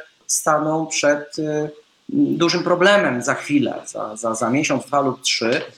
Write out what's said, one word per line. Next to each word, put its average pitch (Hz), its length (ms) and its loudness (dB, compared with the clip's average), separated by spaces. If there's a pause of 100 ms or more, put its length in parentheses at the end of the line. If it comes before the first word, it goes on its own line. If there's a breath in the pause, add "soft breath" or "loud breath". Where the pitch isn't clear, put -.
(280)
staną 156 600 0
przed, 147 520 0
e, 151 300 -2 (400)
dużym 151 540 2
problemem 175 580 4
za 131 120 -2
chwilę, - 520 0
za, 107 300 -10
za, 113 200 -4
za 113 140 -2
miesiąc, 143 360 0
dwa 143 160 0
lub 131 200 -2
trzy, 123 400 0 (160)